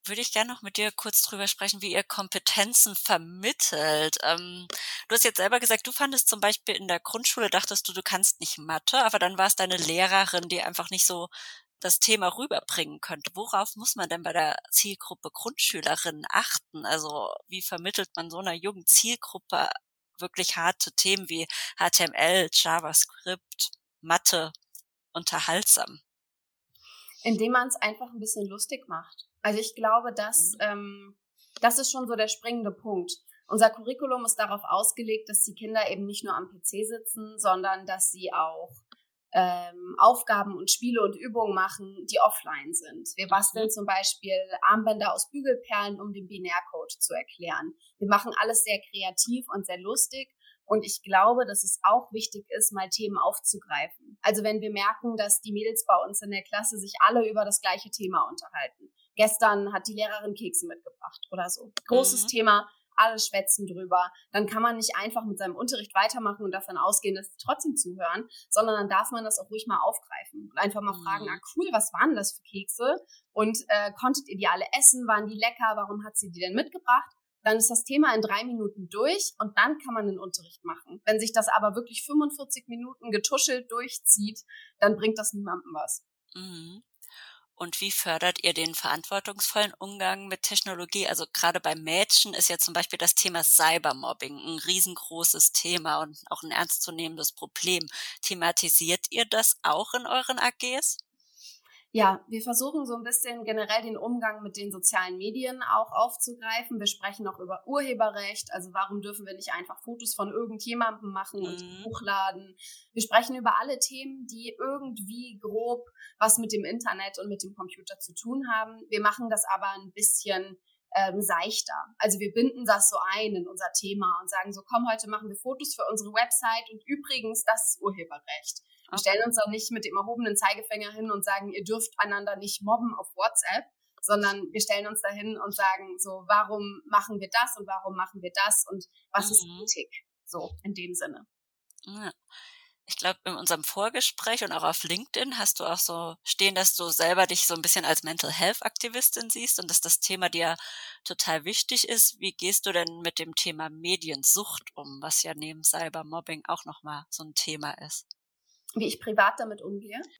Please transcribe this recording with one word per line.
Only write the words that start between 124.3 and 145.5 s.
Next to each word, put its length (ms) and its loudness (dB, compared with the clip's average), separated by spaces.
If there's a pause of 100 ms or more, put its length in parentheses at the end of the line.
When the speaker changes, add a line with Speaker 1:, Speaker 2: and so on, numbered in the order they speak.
Speaker 2:
so, 140 -14
„Komm, 240 0
heute 180 -4
machen 200 -6
wir 60 -12
Fotos 400 -8
für 140 -4
unsere 240 -6
Website 580 0
und 140 -18
übrigens, 600 -4
das 240 4
ist 120 -2
Urheberrecht.“ 800 -8 (300)
Wir 60 6
Speaker 1:
Okay. 20 10
Speaker 2:
stellen 240 6
uns 140 4
doch 140 4
nicht 200 -4
mit 140 -4
dem 120 -2
erhobenen 380 0
Zeigefinger 560 0
hin 200 -6
und 120 -2
sagen, 300 -2
„Ihr 100 -6
dürft 340 -4
einander 400 -2
nicht 260 -8
mobben 340 0
auf 180 -14
WhatsApp“, 500 0 (360)
sondern 500 0
wir 100 -2
stellen 260 0
uns 160 -6
da 60 0
hin 280 -8
und 160 -6
sagen 460 -2
so, 280 -6
„Warum 600 2
machen 320 0
wir 120 -10
das 280 2
und 80 -12
warum 280 -6
machen 280 -6
wir 100 -8
das 340 2
und 180 -8 (260)
was 180 2
ist 160 6
Speaker 1:
Mhm. 160 -12
Speaker 2:
Ethik?“ 320 -6 (320)
So, 240 -10 (140)
in 100 -4
dem 220 -8
Sinne. 320 -10 (560)
Speaker 1:
Ja. 280 -12 (760)
Ich 100 -6
glaub, 260 -2
in 120 -4
unserem 280 -2
Vorgespräch 800 0
und 80 -4
auch 120 -4
auf 200 0
LinkedIn 540 -4
hast 220 0